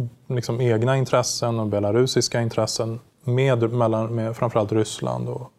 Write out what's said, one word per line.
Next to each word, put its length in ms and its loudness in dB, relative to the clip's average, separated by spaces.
liksom, 340 -4
egna 360 2
intressen 640 0
och 80 -2
belarusiska 720 2
intressen 580 -2
med, 480 2
mellan, 440 0
med 200 -4
framförallt 360 0
Ryssland 580 -2
och 300 -10